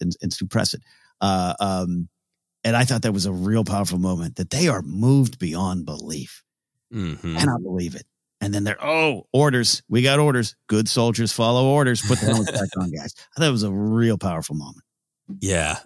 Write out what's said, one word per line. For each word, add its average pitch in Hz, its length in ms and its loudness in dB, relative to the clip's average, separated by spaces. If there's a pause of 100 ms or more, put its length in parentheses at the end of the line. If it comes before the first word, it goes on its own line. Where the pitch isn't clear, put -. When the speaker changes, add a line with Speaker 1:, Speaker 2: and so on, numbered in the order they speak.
Speaker 1:
and, 87 200 -4
and - 120 -6
suppress 98 420 -4
it. - 80 -14 (380)
Uh, 92 400 0
um, 90 480 -2 (560)
and 117 120 2
I 123 80 4
thought 123 180 0
that 110 100 2
was 95 140 0
a 98 60 -2
real 101 320 2
powerful 92 360 -2
moment 90 360 -2
that - 140 -4
they 175 160 2
are 104 160 0
moved 117 560 2
beyond 90 480 -2
belief. 78 560 -10 (500)
Speaker 2:
Mm-hmm. 85 440 -6
Speaker 1:
Cannot - 260 -4
believe 90 320 -6
it. - 100 -16 (360)
And 101 120 -4
then 101 120 -2
they're, 104 200 -4
"Oh, 151 480 0
orders. 127 560 4
We 120 140 4
got 139 160 4
orders. 131 380 2 (100)
Good 110 220 2
soldiers 117 440 2
follow 123 340 4
orders. 135 360 2
Put 113 180 2
the 107 60 0
helmets 113 240 2
back 98 260 -2
on, 92 140 -2
guys." 76 240 -10 (200)
I 139 60 -4
thought 160 80 4
it 139 40 2
was 113 100 0
a 101 100 -2
real 107 460 2
powerful 82 380 -4
moment. - 280 -12 (560)
Speaker 2:
Yeah, 82 460 0